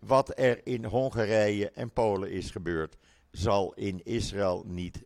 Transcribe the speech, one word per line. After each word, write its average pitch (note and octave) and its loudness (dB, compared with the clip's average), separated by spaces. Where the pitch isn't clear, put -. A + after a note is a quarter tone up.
wat C3 2
er B2 2
in A#2+ -4
Hongarije A2 2
en A#2+ -8
Polen G2+ 0
is F2+ -6
gebeurd, E2 -4
zal G2 2
in F#2 -6
Israël G2 -2
niet F2+ -8